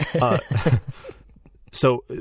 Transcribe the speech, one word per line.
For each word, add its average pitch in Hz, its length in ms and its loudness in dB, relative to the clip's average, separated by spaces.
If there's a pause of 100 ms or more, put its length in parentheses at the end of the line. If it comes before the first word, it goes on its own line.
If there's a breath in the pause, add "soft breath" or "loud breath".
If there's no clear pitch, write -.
(200)
Uh, 123 220 2
<laughs> - 1300 -4
so, 127 360 2
uh, 123 120 -10